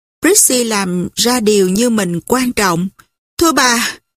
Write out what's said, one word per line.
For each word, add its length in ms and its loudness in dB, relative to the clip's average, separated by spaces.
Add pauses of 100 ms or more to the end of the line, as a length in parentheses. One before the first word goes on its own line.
(220)
Prissy 420 2
làm 500 -2
ra 260 0
điều 280 2
như 220 0
mình 300 -2
quan 320 -2
trọng. 360 0 (500)
"Thưa 140 2
bà, 460 0 (200)